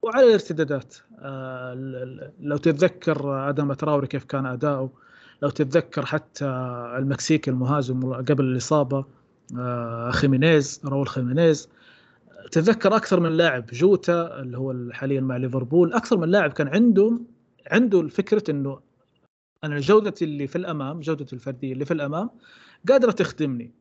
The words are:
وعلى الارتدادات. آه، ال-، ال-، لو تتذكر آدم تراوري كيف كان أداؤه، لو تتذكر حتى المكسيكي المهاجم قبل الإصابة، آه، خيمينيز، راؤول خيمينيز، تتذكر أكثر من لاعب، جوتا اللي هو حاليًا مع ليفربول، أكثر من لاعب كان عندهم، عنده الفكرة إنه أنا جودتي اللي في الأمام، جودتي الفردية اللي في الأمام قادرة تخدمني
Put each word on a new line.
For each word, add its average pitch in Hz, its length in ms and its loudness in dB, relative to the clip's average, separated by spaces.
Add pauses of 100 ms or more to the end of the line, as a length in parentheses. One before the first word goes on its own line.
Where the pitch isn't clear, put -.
وعلى 247 240 4
الارتدادات. 151 680 0 (240)
آه، 131 540 -12
ال-، 131 220 -10
ال-، 127 440 -12
لو 143 180 -4
تتذكر 143 920 0
آدم 143 240 -2
تراوري 143 340 0
كيف 135 160 -6
كان 135 220 -6
أداؤه، 131 460 -4 (500)
لو 143 80 0
تتذكر 143 560 -2
حتى - 400 -6 (520)
المكسيكي 139 540 0
المهاجم 127 600 -2
قبل 131 300 0
الإصابة، 135 600 0 (520)
آه، 120 540 -6
خيمينيز، 143 760 2
راؤول 139 220 -2
خيمينيز، 143 600 0 (840)
تتذكر 202 440 2
أكثر 190 240 2
من 170 100 2
لاعب، 160 360 2
جوتا 170 760 2
اللي 127 180 -10
هو 131 180 -4 (160)
حاليًا 135 300 -4
مع 131 160 -2
ليفربول، 131 560 2
أكثر 226 240 2
من 165 120 0
لاعب 175 240 4
كان 143 140 -2
عندهم، 220 580 4 (460)
عنده 196 300 4
الفكرة 190 500 -2
إنه 139 280 -4 (840)
أنا 147 160 -4
جودتي 190 460 4
اللي 143 220 -6
في - 80 -8
الأمام، 160 440 -6
جودتي 143 360 -6
الفردية 131 380 -8
اللي 135 120 -6
في 170 80 -2
الأمام 156 360 -4 (600)
قادرة 247 220 6
تخدمني 135 680 -2